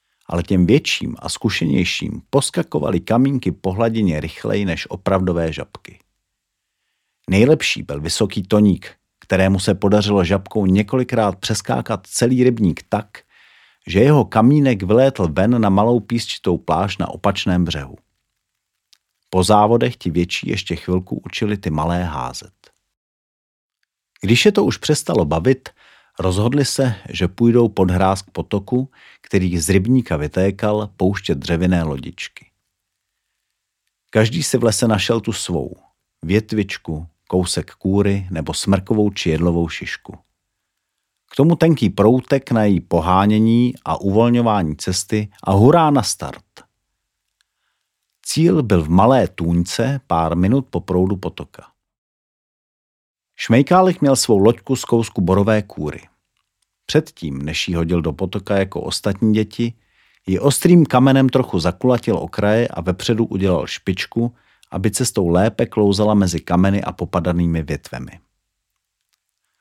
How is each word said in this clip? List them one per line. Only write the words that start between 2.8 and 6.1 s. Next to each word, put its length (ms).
kamínky 520
po 200
hladině 480
rychleji 440
než 260
opravdové 640
žabky. 460